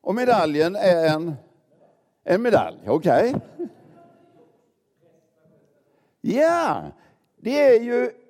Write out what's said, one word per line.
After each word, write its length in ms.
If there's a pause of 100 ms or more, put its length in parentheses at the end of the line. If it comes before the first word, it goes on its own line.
och 140
medaljen 600
är 300 (100)
en, 200 (880)
en 180
medalj. 360 (100)
Okej. 480 (2750)
Ja, 640 (540)
det 300
är 140
ju 300 (180)